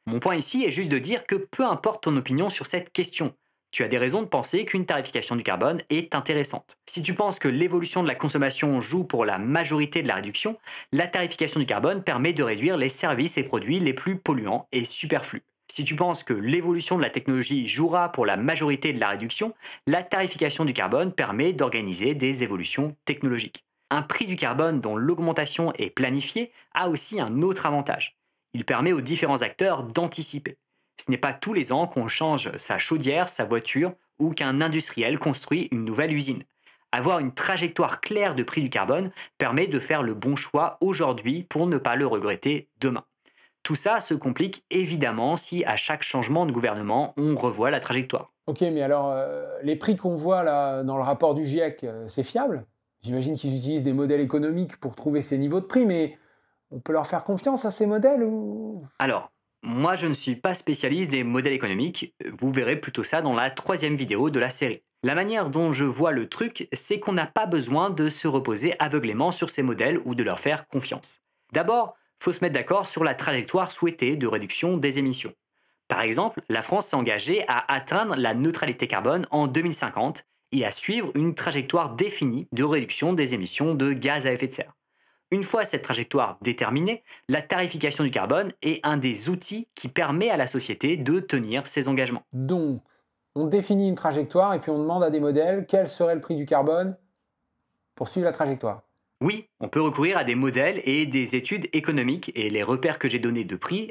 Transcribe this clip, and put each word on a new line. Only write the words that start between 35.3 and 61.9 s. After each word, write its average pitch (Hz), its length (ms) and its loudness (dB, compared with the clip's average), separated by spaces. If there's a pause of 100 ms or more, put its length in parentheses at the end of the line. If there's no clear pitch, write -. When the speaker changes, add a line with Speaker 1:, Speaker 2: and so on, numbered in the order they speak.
Speaker 1:
une 117 140 -2
nouvelle 131 280 0
usine. 139 300 -2 (500)
Avoir 151 260 2
une 131 160 -2
trajectoire 170 680 0
claire 202 340 0
de 135 80 0
prix 165 200 -2
du 127 80 0
carbone 131 400 0 (260)
permet 139 300 2
de 147 120 0
faire 147 240 0
le 113 120 0
bon 113 200 0
choix 151 460 0
aujourd'hui 151 640 0
pour 165 220 0
ne 165 120 2
pas 120 160 2
le 139 120 2
regretter 113 640 0 (100)
demain. 127 240 0 (580)
Tout 156 120 -2
ça 208 260 2
se 165 140 0
complique 151 560 -2
évidemment 147 680 2
si 175 280 -2
à 110 120 0
chaque - 260 -2
changement 143 440 2
de 143 60 0
gouvernement, 113 640 0
on 147 200 2
revoit 117 340 0
la 139 100 0
trajectoire. 127 520 -4 (140)
Speaker 2:
Ok, 151 160 -2
mais 160 200 2
alors, 139 280 2
euh, 147 360 -4 (160)
les 151 140 0
prix 196 200 2
qu'on 175 200 -2
voit 180 260 2
là 143 420 2
dans 135 120 -2
le 135 60 0
rapport 143 320 4
du 156 100 0
giec, 151 400 0
euh, 113 240 -10
c'est 131 160 -2
fiable ? 170 400 -2 (380)
J'imagine 127 340 -2
qu'ils 135 180 -2
utilisent 135 280 -2
des 135 100 2
modèles 143 280 2
économiques 156 580 0
pour 123 160 -8
trouver 147 260 0
ces 139 160 -2
niveaux 143 240 0
de 185 60 -8
prix, 254 180 4
mais 165 320 0 (540)
on 135 80 -12
peut 156 160 -2
leur 156 120 0
faire 175 180 -4
confiance 247 420 0
à 208 40 0
ces 214 140 0
modèles 214 380 4
ou ? 214 640 -4 (120)
Speaker 1:
Alors, 113 320 0 (320)
moi 160 320 2
je 175 120 -2
ne 151 80 2
suis 127 220 -2
pas 185 180 -2
spécialiste 147 560 0
des 135 120 0
modèles 127 300 2
économiques, 131 600 -2 (240)